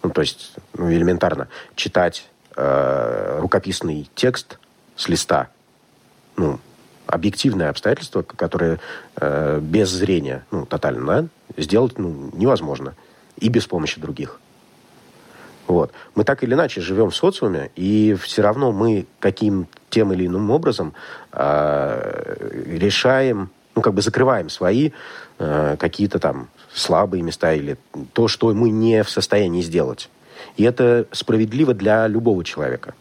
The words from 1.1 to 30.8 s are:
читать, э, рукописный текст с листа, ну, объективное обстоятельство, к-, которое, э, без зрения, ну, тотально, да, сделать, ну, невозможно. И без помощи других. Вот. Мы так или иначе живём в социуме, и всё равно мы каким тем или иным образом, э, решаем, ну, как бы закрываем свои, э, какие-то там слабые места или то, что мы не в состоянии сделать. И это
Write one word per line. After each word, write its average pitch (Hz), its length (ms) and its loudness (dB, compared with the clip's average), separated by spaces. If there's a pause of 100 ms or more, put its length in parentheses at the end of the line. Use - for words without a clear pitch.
читать, - 540 -2 (280)
э, 67 840 0
рукописный 82 720 -4
текст - 440 -2 (380)
с - 120 -8
листа, 78 400 -2 (880)
ну, 73 220 0 (480)
объективное 92 640 0
обстоятельство, - 520 -2
к-, - 140 -14
которое, 82 440 -2 (360)
э, 73 440 0
без 90 300 2
зрения, 87 600 -2
ну, 90 160 -4
тотально, 62 380 -4 (520)
да, - 60 -6
сделать, 120 360 2
ну, 73 360 -6
невозможно. 78 600 0 (440)
И 113 100 0
без 113 180 2
помощи 78 340 -4
других. - 400 -10 (1300)
Вот. 87 260 2 (220)
Мы 110 100 2
так 139 200 0
или 117 100 0
иначе 143 280 0
живём 95 280 2
в - 60 -8
социуме, 98 580 0
и 107 460 2
всё - 220 -2
равно 120 300 2
мы 101 340 2 (140)
каким 98 460 0 (240)
тем 104 220 2
или 92 140 0
иным 101 240 0
образом, 117 420 0 (400)
э, 71 1300 -2
решаем, 101 840 2 (260)
ну, 107 80 2
как 104 120 2
бы 101 80 2
закрываем 110 480 0
свои, 120 400 2 (480)
э, 76 400 0
какие-то 95 400 0
там 67 300 -2 (260)
слабые 90 480 0
места 80 320 0
или 71 220 -4 (360)
то, 117 160 2
что 113 240 2
мы 110 180 4
не 110 320 4
в - 80 -2
состоянии 92 520 0
сделать. 82 480 -2 (480)
И 104 60 6
это 120 480 4